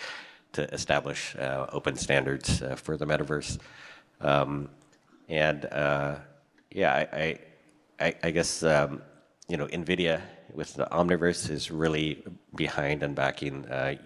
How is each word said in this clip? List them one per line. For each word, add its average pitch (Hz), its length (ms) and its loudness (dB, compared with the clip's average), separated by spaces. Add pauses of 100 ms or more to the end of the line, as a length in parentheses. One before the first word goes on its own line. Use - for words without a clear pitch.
(520)
to 76 100 -2 (120)
establish, 71 640 -2
uh, 67 360 -2
open - 240 -2
standards, - 640 2
uh, 65 140 -4
for 76 220 -4
the 73 80 -4
metaverse. 73 520 0 (640)
Um, 71 480 2 (600)
and, 76 360 2
uh, 71 520 0 (540)
yeah, 87 240 4
I, 73 240 0
I, 78 200 -2 (680)
I, 85 80 2 (100)
I 85 60 2
guess, 80 320 0
um, 73 380 4 (480)
you - 80 -2
know, 73 120 -2
nvidia 85 520 2 (340)
with 76 200 -8
the 69 180 0
Omniverse 87 580 2
is 73 200 -4
really 78 520 0 (320)
behind 73 480 0
and 71 120 -2
backing, 69 520 -2
uh, 65 400 -2